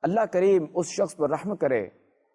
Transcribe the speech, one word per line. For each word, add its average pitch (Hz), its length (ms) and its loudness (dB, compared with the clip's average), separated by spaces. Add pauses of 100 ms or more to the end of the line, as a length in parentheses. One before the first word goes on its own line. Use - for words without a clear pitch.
"اللہ 185 180 0
کریم 185 540 2
اس 175 120 -2
شخص 175 300 -4
پر 143 140 0
رحم 170 260 -4
کرے 127 300 0 (480)